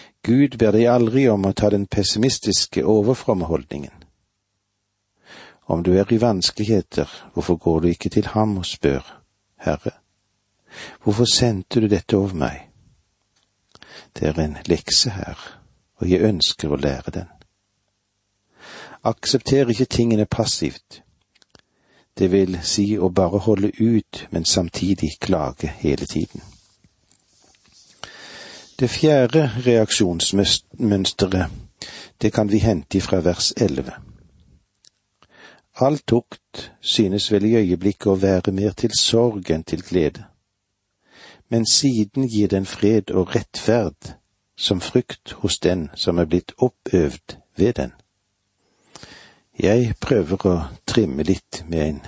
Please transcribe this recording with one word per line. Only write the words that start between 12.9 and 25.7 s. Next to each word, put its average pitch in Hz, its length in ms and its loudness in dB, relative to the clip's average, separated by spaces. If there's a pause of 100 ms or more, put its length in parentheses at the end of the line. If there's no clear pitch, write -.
Det - 160 -2
er 78 100 -2
en 76 260 -2
lekse - 440 0
her, 92 280 -10 (600)
og 87 120 -2
jeg 90 120 4
ønsker 92 480 0
å 71 80 0
lære 67 340 -4
den. 87 180 -10 (1700)
Aksepter 123 720 0
ikke 120 160 -2
tingene 113 360 2
passivt. - 760 -4 (1160)
Det 95 140 2
vil 92 300 2
si 104 380 -2
å 92 100 2
bare 95 300 0
holde 101 400 0
ut, 110 520 -2
men 82 140 -4
samtidig 87 760 -2
klage 76 480 -2
hele 71 380 -2